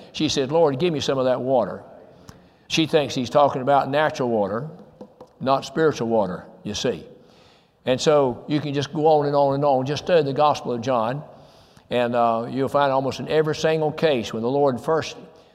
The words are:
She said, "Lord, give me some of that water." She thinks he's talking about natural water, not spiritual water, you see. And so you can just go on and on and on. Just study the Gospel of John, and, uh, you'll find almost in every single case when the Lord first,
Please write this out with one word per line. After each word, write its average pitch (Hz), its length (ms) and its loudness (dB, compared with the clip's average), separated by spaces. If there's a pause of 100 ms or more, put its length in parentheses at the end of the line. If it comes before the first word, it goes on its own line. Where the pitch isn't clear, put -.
(140)
She 151 160 -2
said, 135 240 -2
"Lord, 151 260 2
give 175 140 0
me 135 80 -4
some 135 160 -2
of 127 80 0
that 127 160 0
water." 117 420 0 (880)
She 160 160 0
thinks 143 280 0
he's 123 160 -4
talking 143 320 2
about 131 280 2
natural 143 400 0
water, 110 400 -2 (720)
not 131 240 0
spiritual 151 420 0
water, 98 380 0 (180)
you 104 100 -8
see. 98 320 -4 (800)
And 127 140 0
so 143 480 2
you 147 140 0
can 143 140 -6
just 139 180 -4
go 156 140 0
on 151 180 4
and 143 100 -2
on 139 200 2
and 143 100 0
on. 131 220 2
Just 147 180 -6
study 175 160 4
the 139 120 -4
Gospel 143 380 0
of 120 100 -4
John, 127 420 -2 (640)
and, 120 260 0
uh, 117 320 2
you'll 131 220 -2
find 143 220 2
almost 135 280 -2
in 120 80 -8
every 151 280 0
single 160 360 0
case 143 400 0
when 110 120 -6
the 120 60 -2
Lord 139 300 2
first, 156 380 -2 (380)